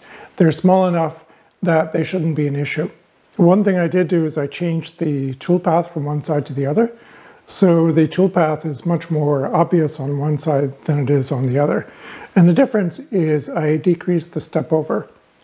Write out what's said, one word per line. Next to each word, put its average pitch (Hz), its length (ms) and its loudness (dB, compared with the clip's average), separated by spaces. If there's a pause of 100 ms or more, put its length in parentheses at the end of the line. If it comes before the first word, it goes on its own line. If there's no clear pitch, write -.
(360)
They're 160 140 4
small 185 380 2
enough 165 360 -2 (380)
that 165 300 0
they 160 100 -2
shouldn't 160 320 -2
be 147 140 0
an 139 80 -4
issue. 147 340 -4 (460)
One 180 260 4
thing 185 160 0
I 175 80 0
did 175 220 0
do 165 180 0
is 151 100 -4
I 143 120 -4
changed 165 500 -6
the 135 360 -4
tool 175 260 0
path 170 320 -2
from 147 120 -6
one 147 200 -4
side 147 220 -2
to 143 60 -12
the 135 140 -4
other. 220 260 0 (540)
So 165 460 4
the 156 160 4
tool 185 200 2
path 156 380 0
is 143 180 -10
much 170 280 -4
more 147 420 0
obvious 160 460 0
on 143 180 -4
one 147 180 -2
side 143 500 -2
than 147 120 0
it 135 100 -2
is 139 220 2
on 131 160 -2
the 127 120 0
other. - 320 -2 (440)
And 175 140 6
the 175 40 6
difference 202 460 0 (140)
is 156 360 0
I 156 280 0
decreased 170 560 -2
the 151 80 -6
step - 320 -4
over. 160 360 -2 (360)